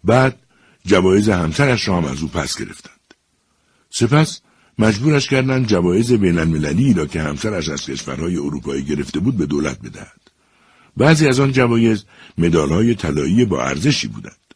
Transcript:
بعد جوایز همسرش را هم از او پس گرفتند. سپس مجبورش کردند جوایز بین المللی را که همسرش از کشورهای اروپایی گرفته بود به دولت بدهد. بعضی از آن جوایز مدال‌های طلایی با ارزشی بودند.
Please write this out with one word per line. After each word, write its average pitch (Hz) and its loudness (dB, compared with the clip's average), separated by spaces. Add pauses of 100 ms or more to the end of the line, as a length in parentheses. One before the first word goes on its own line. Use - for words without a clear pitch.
بعد 127 2 (460)
جوایز 95 4
همسرش 98 0
را 92 0
هم 85 0
از 69 -6
او 80 -4
پس 71 -6
گرفتند. - -16 (760)
سپس 143 0 (380)
مجبورش 120 0
کردند 131 0
جوایز 101 2
بین 90 2
المللی 80 0
را 80 0
که 78 -6
همسرش 78 -6
از 71 -8
کشورهای 69 -8
اروپایی 71 -8
گرفته 73 -6
بود 113 0
به 80 0
دولت 71 -4
بدهد. - -20 (760)
بعضی 151 4
از 131 2
آن 139 2
جوایز 117 2 (340)
مدال‌های 85 2
طلایی 78 0
با 73 -2
ارزشی 71 -2
بودند. - -16